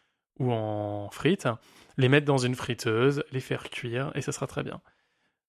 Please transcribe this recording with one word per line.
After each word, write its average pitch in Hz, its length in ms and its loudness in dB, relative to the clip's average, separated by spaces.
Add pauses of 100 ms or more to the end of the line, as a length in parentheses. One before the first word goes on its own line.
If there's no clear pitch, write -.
(400)
ou 127 140 2
en 104 560 -2
frites, - 380 0 (500)
les 127 100 4
mettre 143 180 6
dans 139 120 4
une 127 180 2
friteuse, 123 760 2
les 131 100 -4
faire - 280 -6
cuire, 127 460 -6
et 139 60 -4
ça 139 100 -4
sera 131 160 -6
très - 160 -6
bien. - 160 -10 (680)